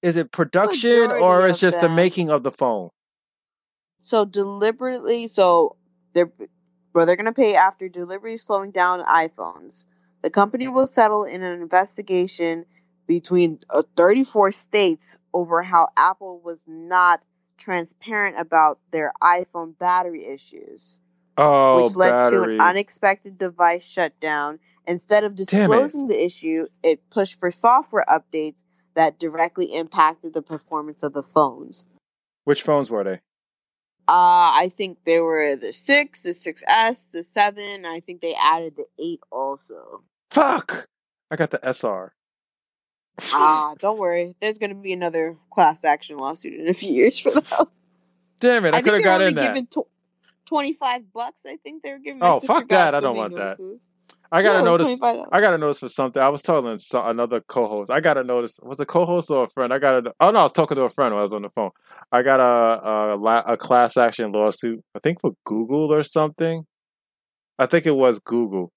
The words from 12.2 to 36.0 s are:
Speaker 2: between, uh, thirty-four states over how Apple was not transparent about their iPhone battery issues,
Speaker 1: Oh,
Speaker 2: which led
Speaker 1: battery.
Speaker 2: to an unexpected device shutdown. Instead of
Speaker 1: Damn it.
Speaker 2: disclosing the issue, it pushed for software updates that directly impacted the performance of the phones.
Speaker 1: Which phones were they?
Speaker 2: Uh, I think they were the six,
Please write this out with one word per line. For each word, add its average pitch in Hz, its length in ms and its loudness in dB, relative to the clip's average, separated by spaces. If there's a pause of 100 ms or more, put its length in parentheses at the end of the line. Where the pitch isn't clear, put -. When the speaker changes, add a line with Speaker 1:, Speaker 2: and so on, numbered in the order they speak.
Speaker 2:
between, 170 520 0 (120)
uh, 147 120 2 (140)
thirty-four 208 560 4
states - 640 -2 (160)
over 170 300 -2
how 180 340 2
Apple 180 480 0
was 170 220 -14
not 170 560 0 (360)
transparent 190 840 -6
about 160 380 2 (120)
their 156 220 -4 (100)
iPhone 175 560 0
battery 180 480 -2
issues, - 760 -18 (360)
Speaker 1:
Oh, 135 460 6
Speaker 2:
which 120 140 2
led 185 140 6
Speaker 1:
battery. 120 480 2
Speaker 2:
to - 40 4
an 170 60 6
unexpected 196 680 -2
device 175 480 0
shutdown. 151 720 -4 (280)
Instead 180 380 0
of 202 120 -6
Speaker 1:
Damn 190 60 -8
it. 190 40 -6 (220)
Speaker 2:
disclosing 277 400 0
the 196 160 0
issue, 160 420 -6 (160)
it - 280 0
pushed 196 280 -4
for 180 140 -2
software 240 560 2
updates 156 540 -4 (320)
that 160 240 0
directly 165 560 -4
impacted 160 600 -4
the 160 80 -6
performance 151 600 -12
of 147 100 -6
the 143 100 -8
phones. - 640 -4 (580)
Speaker 1:
Which 143 180 -2
phones 139 280 -2
were 104 140 -4
they? 95 100 -6 (920)
Speaker 2:
Uh, 175 460 6
I 180 220 0
think 190 280 -10
they 165 160 2
were 156 360 0
the 127 160 -10
six, 285 500 -2